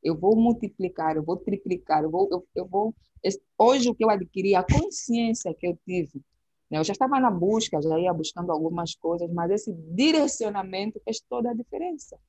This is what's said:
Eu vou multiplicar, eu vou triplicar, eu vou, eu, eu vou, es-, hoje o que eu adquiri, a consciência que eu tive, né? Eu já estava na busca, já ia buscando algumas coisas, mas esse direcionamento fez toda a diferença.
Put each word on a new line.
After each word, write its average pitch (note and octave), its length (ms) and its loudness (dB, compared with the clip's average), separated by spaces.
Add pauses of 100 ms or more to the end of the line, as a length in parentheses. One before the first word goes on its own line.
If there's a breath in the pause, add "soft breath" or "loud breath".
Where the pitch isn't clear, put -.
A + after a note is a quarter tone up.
Eu D#3+ 140 0
vou F#3 200 4
multiplicar, F#3+ 800 0
eu D#3 60 -2
vou E3+ 140 -2
triplicar, F3+ 680 -2
eu D#3+ 60 -2
vou, F#3+ 220 2
eu, F3+ 240 -4
eu F3+ 100 -4
vou, G3+ 300 -2 (280)
es-, - 160 -2 (180)
hoje B3 320 6
o A3+ 60 0
que A3 100 0
eu A3 40 6
adquiri, G3 460 2
a F#3 80 4
consciência A#3 920 0
que F3 140 -6
eu E3+ 180 -2
tive, E3 360 -4 (480)
né? D3+ 80 -2
Eu D#3+ 60 2
já D#3+ 100 0
estava C4 260 2
na B3+ 120 4
busca, F#3+ 500 0
já D#3+ 180 2
ia F3+ 140 2
buscando F3 380 -4
algumas E3 440 -2
coisas, E3+ 360 -4
mas E3+ 200 -2
esse G#3 220 -2
direcionamento G3+ 1300 -2
fez A3 180 -6
toda A#3+ 280 -4
a A#3+ 40 -4
diferença. D#4+ 640 -8 (120)